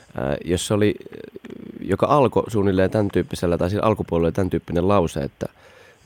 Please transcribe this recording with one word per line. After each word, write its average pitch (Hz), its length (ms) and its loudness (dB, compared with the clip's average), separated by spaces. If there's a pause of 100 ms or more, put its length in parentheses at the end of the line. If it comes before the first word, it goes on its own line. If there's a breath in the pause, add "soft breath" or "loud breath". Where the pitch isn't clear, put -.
(180 loud breath)
ää, 69 280 -2
jossa 87 300 -2
oli, 104 200 2 (840)
joka - 260 0
alkoi 113 460 2
suunnilleen 95 400 2
tän 104 220 0
tyyppisellä, 85 440 0
tai 87 120 0
siinä 101 160 0
alkupuolella 85 460 2
tän 92 180 -2
tyyppinen 85 380 0
lause, 92 320 2
että - 260 -6 (600 loud breath)